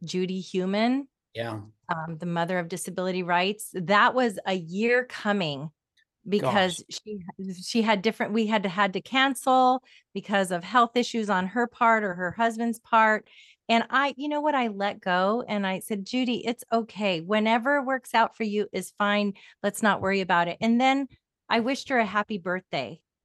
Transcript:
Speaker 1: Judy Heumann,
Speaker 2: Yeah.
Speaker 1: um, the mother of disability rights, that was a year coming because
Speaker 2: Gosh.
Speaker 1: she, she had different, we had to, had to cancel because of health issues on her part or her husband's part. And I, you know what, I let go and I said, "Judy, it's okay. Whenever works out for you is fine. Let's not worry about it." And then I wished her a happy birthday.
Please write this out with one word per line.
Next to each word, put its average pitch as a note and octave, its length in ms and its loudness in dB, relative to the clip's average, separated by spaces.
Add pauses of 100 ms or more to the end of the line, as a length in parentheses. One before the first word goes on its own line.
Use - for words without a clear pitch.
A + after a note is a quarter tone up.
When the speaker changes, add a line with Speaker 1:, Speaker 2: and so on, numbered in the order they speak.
Speaker 1:
Judy F#3 360 -4
Heumann, G#3+ 680 -2 (260)
Speaker 2:
Yeah. A2+ 260 -6 (280)
Speaker 1:
um, E3 300 -6
the F3 80 -8
mother E3+ 320 -2
of E3+ 100 -4
disability F#3 540 -4
rights, F3+ 500 0
that G3+ 420 4
was A#3+ 320 0
a G3 80 -2
year G#3 520 0
coming D#3+ 640 -4 (580)
because F#3 600 2
Speaker 2:
Gosh. - 160 -12
Speaker 1:
she, G#3 160 -10 (420)
she A3+ 200 0
had G#3 200 2
different, G#3+ 320 -2
we A3+ 120 2
had G#3+ 180 0
to, G3+ 40 0
had F#3+ 240 0
to F#3 80 -4
cancel B3+ 800 2 (320)
because G3 360 0
of F3 140 -4
health A#3 320 4
issues A3+ 340 0
on F#3 180 2
her A#3+ 180 0
part A3+ 380 2
or F#3 100 -2
her F3+ 180 -4
husband's A#3 460 -2
part. A3 480 2 (420)
And A3+ 200 4
I, C4+ 300 2
you C#4+ 100 -6
know D4 140 -2
what, D4+ 120 2
I B3 140 2
let G3+ 320 -4
go F#3+ 480 2
and G3+ 180 -2
I F#3+ 120 -2
said, G3 260 -6
"Judy, B3 420 -2
it's A#3 260 -6
okay. G#3 480 -2
Whenever A3 600 2
works B3+ 300 -4
out A3+ 240 2
for - 60 -4
you G#3 300 -2
is F#3 260 -6
fine. G#3 360 2 (280)
Let's G3+ 200 -2
not G3+ 200 4
worry F#3+ 180 0
about F3 280 2
it." E3 120 -8
And A#3 200 2
then C4+ 260 2 (420)
I A#3 120 2
wished C4 280 -4
her C4 100 0
a A3+ 60 2
happy G#3 340 -4
birthday. E3 600 -6 (260)